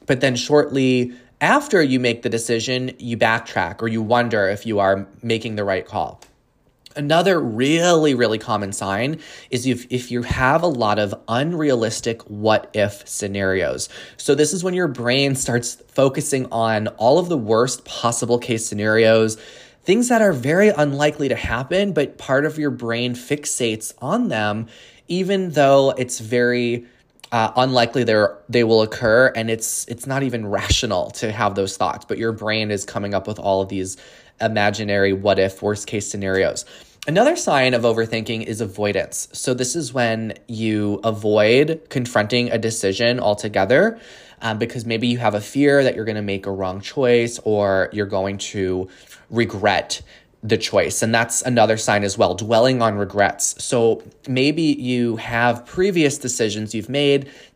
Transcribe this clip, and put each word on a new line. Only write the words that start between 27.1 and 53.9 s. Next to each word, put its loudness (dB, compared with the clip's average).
uh, 0
unlikely 2
they're, 2
they 2
will 6
occur, 4
and -4
it's, -4
it's -12
not -2
even -4
rational -2
to -6
have -2
those -2
thoughts, -4
but -6
your -2
brain -2
is -4
coming -6
up -4
with -8
all 0
of -8
these -6
imaginary 0
what 2
if, 0
worst -4
case -4
scenarios. -2
Another 4
sign 2
of 0
overthinking -2
is -6
avoidance. -4
So -4
this -4
is -6
when -2
you -2
avoid 2
confronting 0
a 0
decision 0
altogether, 2
um, -4
because -6
maybe -2
you 0
have 0
a -2
fear 4
that 2
you're -6
gonna -4
make -4
a -6
wrong -6
choice 2
or 2
you're -2
going -4
to -4
regret -2
the 0
choice. 0
And 0
that's 0
another 2
sign 0
as -4
well, 2
dwelling 2
on 0
regrets. -2
So 2